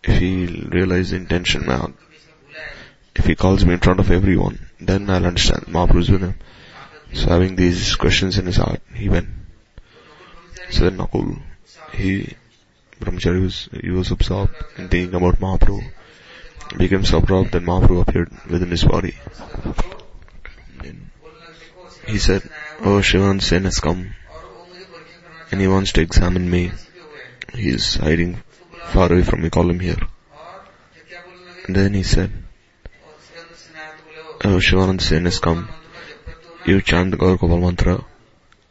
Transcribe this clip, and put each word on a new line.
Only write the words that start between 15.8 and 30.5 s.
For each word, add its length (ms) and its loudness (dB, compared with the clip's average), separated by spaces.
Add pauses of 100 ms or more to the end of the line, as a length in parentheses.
He 40 -12
became 280 2
so 140 4
absorbed 340 2
that 100 0
Mahaprabhu 400 4
appeared 300 0 (180)
within 200 -2
his 140 0
body. 300 2 (1700)
Then 280 -18 (960)
he 120 -4
said, 240 2 (380)
"Oh, 200 4
Shivanand 420 2
Sen 220 0
has 140 -2
come 360 -4 (1400)
and 80 -2
he 80 4
wants 240 2
to 80 4
examine 500 2
me. 220 0 (840)
He 140 -4
is 260 -2
hiding 480 0 (500)
far 200 4
away 100 6
from 200 0
me, 80 -2
call 200 2
him 80 -2
here." 240 -4 (1600)